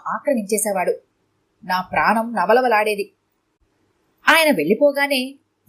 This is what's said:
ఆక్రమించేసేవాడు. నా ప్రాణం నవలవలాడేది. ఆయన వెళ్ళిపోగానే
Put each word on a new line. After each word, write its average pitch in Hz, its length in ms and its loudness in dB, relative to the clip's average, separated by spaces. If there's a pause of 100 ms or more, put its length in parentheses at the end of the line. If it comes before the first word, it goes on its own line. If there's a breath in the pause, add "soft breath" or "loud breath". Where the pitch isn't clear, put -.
ఆక్రమించేసేవాడు. 202 840 -4 (720)
నా 185 180 -4
ప్రాణం 208 520 -2
నవలవలాడేది. 214 800 0 (1160)
ఆయన 311 280 4
వెళ్ళిపోగానే 277 800 2 (340)